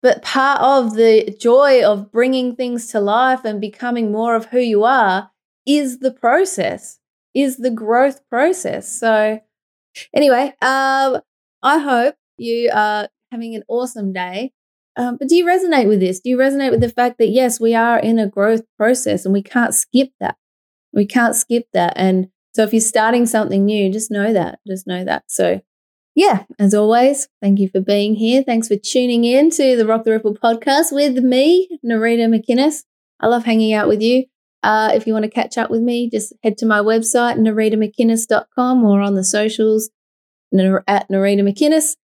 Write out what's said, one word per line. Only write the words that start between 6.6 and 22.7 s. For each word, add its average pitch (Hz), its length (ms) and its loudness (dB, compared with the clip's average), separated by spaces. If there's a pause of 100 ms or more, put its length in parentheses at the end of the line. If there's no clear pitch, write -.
is 262 240 -2
the 247 140 -4
growth 233 580 -2
process. 294 640 -4
So 220 480 0 (760)
anyway, 277 480 2
um, 269 600 0 (420)
I 277 140 2
hope 277 380 0 (220)
you 233 360 -2
are 208 340 -2 (240)
having 226 240 -12
an 208 140 -10
awesome 233 420 -6
day. 185 400 -8 (460)
Um, 247 200 -4
but 269 100 -8
do 330 80 2
you 349 80 4
resonate 339 460 2
with 214 100 4
this? 185 220 -2
Do 247 80 -8
you 254 80 0
resonate 269 340 0
with 226 80 0
the 240 100 0
fact 247 280 -2
that, 226 100 2
yes, 240 320 0
we 226 160 2
are 233 240 2
in 226 180 0
a 214 120 0
growth 220 320 0 (160)
process 214 480 0
and 190 80 0
we 196 100 0
can't 233 320 -2
skip - 360 0 (100)
that? - 160 -6 (560)
We 208 120 2
can't 233 300 0
skip 240 380 -4
that. 175 240 0
And 185 320 0 (240)
so 220 100 2
if 214 80 -2